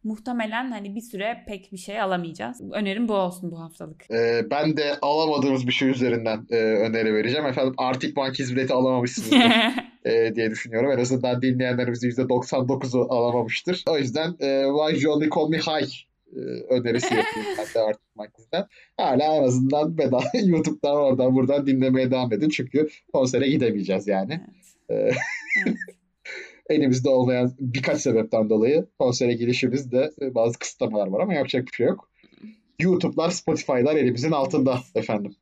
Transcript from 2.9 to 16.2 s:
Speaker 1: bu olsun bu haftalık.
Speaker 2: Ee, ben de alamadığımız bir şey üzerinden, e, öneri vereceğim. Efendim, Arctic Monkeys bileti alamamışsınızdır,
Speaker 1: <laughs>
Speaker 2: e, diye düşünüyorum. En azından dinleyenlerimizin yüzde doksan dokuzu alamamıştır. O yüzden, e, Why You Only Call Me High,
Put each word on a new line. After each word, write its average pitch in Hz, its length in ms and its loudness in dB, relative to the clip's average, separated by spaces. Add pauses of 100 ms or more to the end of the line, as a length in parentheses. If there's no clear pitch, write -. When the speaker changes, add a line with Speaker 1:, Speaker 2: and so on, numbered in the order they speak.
Speaker 1:
bu 214 60 0
olsun 180 380 -2
bu 165 80 -12
haftalık. 160 520 -16
Speaker 2:
Ee, 117 400 2
ben 151 260 0
de 143 240 -2
alamadığımız 139 680 2
bir 123 40 0
şey 135 180 2
üzerinden, 117 600 0
e, 117 80 0
öneri 110 560 2
vereceğim. 120 320 0
Efendim, 131 320 0
Arctic 131 380 -2
Monkeys 131 360 -2
bileti 131 220 0
alamamışsınızdır, 131 760 4 (540)
Speaker 1:
<laughs> - 0 -
Speaker 2:
e, 113 300 2
diye 113 160 0
düşünüyorum. 117 400 -2
En 131 80 2
azından 123 420 0
dinleyenlerimizin 123 680 0
yüzde 127 220 0
doksan 127 380 0
dokuzu 131 320 -2 (100)
alamamıştır. 120 800 -2
O 160 80 2
yüzden, 139 320 -2
e, 135 340 0 (140)
Why 151 280 0
You 151 100 2
Only 151 140 2
Call 156 200 0
Me 160 80 0
High, 156 360 -2 (420)